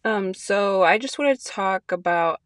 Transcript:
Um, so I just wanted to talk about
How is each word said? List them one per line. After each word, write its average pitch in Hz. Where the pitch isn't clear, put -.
Um, 196
so 202
I 180
just 254
wanted 277
to -
talk 190
about 175